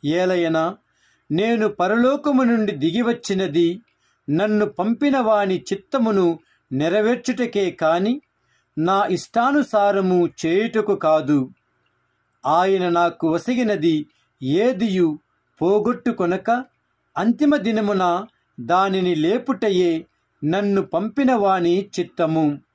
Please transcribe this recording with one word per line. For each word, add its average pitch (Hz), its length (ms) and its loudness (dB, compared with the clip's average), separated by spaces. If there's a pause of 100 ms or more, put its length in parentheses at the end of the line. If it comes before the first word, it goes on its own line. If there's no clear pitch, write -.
ఏలయన 170 680 0 (560)
నేను 214 380 0
పరలోకము 254 720 2
నుండి 226 300 2
దిగివచ్చినది 180 1080 0 (500)
నన్ను 208 360 0
పంపిన 233 520 0
వాని 202 540 0
చిత్తమును 196 640 0 (340)
నెరవేర్చుటకే 214 960 -2
కాని 180 500 0 (580)
నా 190 320 0
ఇష్టానుసారము 202 1200 0 (180)
చేయుటకు 208 480 0
కాదు. 151 560 0 (960)
ఆయన 180 420 2
నాకు 170 420 0
వసగినది 170 760 0 (360)
ఏదియు 185 760 0 (440)
పోగొట్టుకొనక 208 1000 0 (520)
అంతిమ 240 400 2
దినమున 202 680 0 (340)
దానిని 180 540 0
లేపుటయే 180 920 0 (380)
నన్ను 196 380 0
పంపిన 233 520 -2
వాని 190 560 0 (100)
చిత్తము. 160 580 -2 (160)